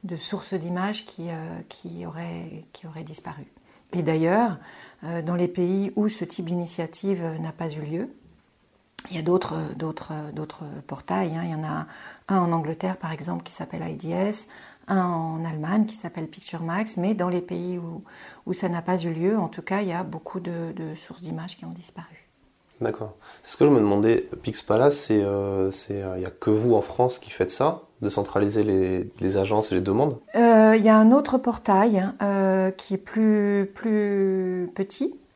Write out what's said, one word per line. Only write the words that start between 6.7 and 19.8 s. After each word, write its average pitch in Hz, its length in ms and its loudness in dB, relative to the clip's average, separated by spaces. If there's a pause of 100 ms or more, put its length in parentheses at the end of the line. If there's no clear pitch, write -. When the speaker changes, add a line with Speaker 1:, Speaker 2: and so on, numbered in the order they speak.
Speaker 1:
euh, 160 140 -4
n'a 160 140 -6
pas 165 180 -6
eu 151 120 -8
lieu, 165 280 -4 (1000)
il 180 60 -6
y - 20 -2
a - 20 -4
d'autres, 175 340 0 (200)
d'autres, 156 380 -8 (200)
d'autres 156 300 -10 (240)
portails, 180 480 -4
hein. 165 80 -4
Il 170 80 -4
y 156 40 -6
en 156 80 -6
a 156 240 -6 (420)
un 190 100 4
en 170 140 2
Angleterre, 165 420 -2
par 160 160 -8
exemple, 170 320 -6
qui - 80 -18
s'appelle 165 360 -10
I 160 80 -8
D 156 140 -10
S, 196 380 -2 (400)
un 190 180 2
en 165 400 -4
Allemagne 165 400 0
qui 214 100 -10
s'appelle 165 320 -8
Picture - 340 -12
Max, 190 360 -4
mais 185 160 2
dans 180 160 0
les 180 120 0
pays 180 360 -6
où, 165 240 -10 (440)
où 180 80 -4
ça 180 160 -2
n'a 170 120 -2
pas 180 160 0
eu 165 140 -2
lieu, 180 260 2
en 180 120 0
tout - 120 -12
cas, 196 200 -2